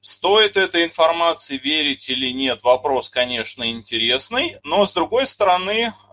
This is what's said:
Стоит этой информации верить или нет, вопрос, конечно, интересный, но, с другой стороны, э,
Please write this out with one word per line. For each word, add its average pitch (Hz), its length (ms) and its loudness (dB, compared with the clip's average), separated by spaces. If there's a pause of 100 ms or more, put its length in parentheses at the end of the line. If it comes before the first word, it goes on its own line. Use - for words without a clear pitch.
Стоит 202 540 2
этой 180 300 2
информации 165 720 0
верить 143 500 -2
или 127 240 -4
нет, 131 320 -4
вопрос, 127 460 2
конечно, 123 600 -4
интересный, 120 920 -2
но, 180 220 2
с - 80 -10
другой 220 340 0
стороны, 196 600 0
э, 220 40 -4 (220)